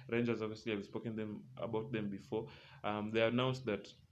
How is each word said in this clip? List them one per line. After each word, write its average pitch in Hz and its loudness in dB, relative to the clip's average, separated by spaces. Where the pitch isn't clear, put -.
Rangers, 117 2
obviously, 110 -2
I've 101 0
spoken 113 -4
them, 107 -4
about 110 -2
them 107 0
before. 107 -4
Um, 107 0
they 110 6
announced 127 4
that, 104 0